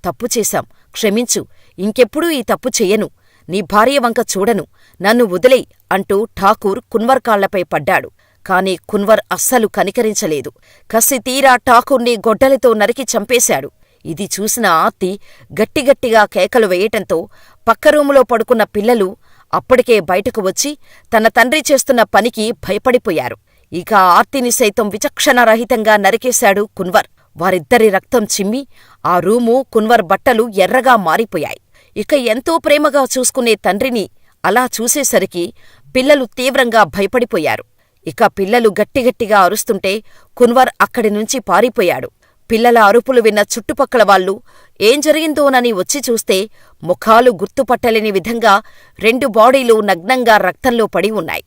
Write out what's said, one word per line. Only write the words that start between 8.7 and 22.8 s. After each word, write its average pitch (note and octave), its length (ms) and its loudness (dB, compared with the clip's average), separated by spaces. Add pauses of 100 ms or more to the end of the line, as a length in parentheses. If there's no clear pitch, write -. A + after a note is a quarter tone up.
కున్వర్ G3+ 320 2 (100)
అస్సలు A3 360 -2
కనికరించలేదు. F#3 840 -4 (400)
కసి A#3 280 0
తీరా C4 360 2
ఠాకూర్ని A#3+ 600 2
గొడ్డలితో A#3 580 2
నరికి A3 300 -2
చంపేశాడు. D#3+ 680 -2 (340)
ఇది E3 240 -8 (100)
చూసిన A3 260 -4
ఆర్తి F#3 540 0 (420)
గట్టిగట్టిగా A#3 640 2
కేకలు G#3 420 0
వేయటంతో F3+ 640 -4 (380)
పక్క A3+ 200 0
రూములో C#4+ 360 4
పడుకున్న A3+ 400 0
పిల్లలు G#3 540 -2 (360)
అప్పటికే A#3 460 2
బయటకు F#3+ 420 -4
వచ్చి F#3+ 360 -4 (400)
తన A3 100 2
తండ్రి B3 440 0
చేస్తున్న B3 320 2
పనికి A3 480 -2
భయపడిపోయారు. F#3+ 840 -2 (360)